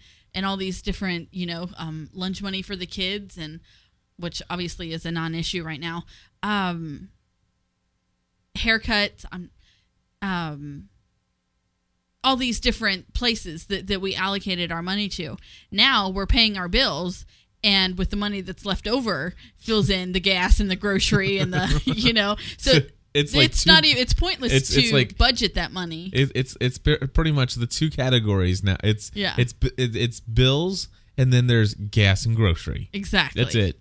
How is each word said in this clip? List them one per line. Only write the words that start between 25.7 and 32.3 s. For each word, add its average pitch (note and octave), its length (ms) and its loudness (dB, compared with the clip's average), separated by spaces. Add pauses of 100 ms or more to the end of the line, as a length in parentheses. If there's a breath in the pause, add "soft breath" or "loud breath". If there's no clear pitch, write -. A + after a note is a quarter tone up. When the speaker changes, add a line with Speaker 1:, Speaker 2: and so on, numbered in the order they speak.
Speaker 1:
money. F3 420 -8
Speaker 2:
it, C3 220 2
it's, C3 240 -4
it's B2 180 -2
p-, D3+ 200 2
pretty D#3+ 340 0
much C3+ 240 0
the A#2+ 120 -2
two D#3 220 -2
categories G#2+ 760 2
now. G2 200 2
It's G#2+ 300 0
Speaker 1:
Yeah. G3 240 -4
Speaker 2:
it's B2+ 160 2
b-, - 240 -2
it, B2 180 -2
it's A#2+ 240 -2
bills, C3+ 680 2 (300 soft breath)
and C3 140 4
then B2 160 6
there's A2+ 280 4
gas G2+ 500 2
and A2+ 100 0